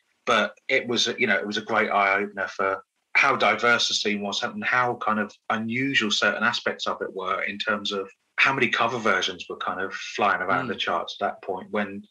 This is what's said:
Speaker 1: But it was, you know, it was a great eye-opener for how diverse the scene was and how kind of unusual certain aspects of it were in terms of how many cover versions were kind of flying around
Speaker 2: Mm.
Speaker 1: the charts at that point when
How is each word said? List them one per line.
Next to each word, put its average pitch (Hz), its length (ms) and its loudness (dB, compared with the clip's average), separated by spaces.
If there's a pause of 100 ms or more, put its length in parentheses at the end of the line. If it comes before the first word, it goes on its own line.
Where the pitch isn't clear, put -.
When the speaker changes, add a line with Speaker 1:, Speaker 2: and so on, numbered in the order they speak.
(260)
Speaker 1:
But 110 280 2 (160)
it 127 180 2
was, 117 200 2 (120)
you 120 80 2
know, 104 80 4
it 95 100 0
was 104 120 -4
a 107 40 -2
great 107 280 2
eye-opener 98 580 2
for 95 340 -2 (340)
how 135 200 4
diverse 113 540 4
the - 40 0
scene 104 280 0
was 101 200 -4
and 107 220 -6
how 120 320 2
kind 107 240 0
of 101 120 -2 (180)
unusual 113 600 0
certain 104 340 2
aspects 117 440 -2
of 92 140 -4
it - 120 -6
were 92 300 -4
in 98 160 -4
terms 101 320 -2
of 95 180 -4 (280)
how 135 160 4
many 131 160 2
cover 120 280 0
versions 92 520 0
were 90 80 -6
kind 92 240 -4
of 95 120 -4
flying 98 480 0
around 92 240 0
Speaker 2:
Mm. 120 40 -6
Speaker 1:
the 95 60 -4
charts 87 440 -4
at 101 60 0
that - 180 -4
point 98 280 -6
when 104 400 -4